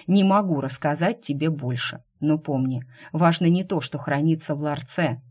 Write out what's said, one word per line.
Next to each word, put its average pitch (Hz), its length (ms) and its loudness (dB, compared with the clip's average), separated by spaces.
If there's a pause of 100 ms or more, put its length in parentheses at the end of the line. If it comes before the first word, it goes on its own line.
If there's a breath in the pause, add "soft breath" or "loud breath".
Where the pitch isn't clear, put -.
не 196 160 6
могу 190 380 2
рассказать 151 600 -2
тебе 147 280 -2
больше, 127 540 -6 (160)
но 151 180 2
помни, 131 460 -2 (280 loud breath)
важно 165 360 2
не 180 160 4
то, 180 180 -2
что 143 160 -8
хранится 156 580 0
в 147 40 -6
ларце, 147 720 -4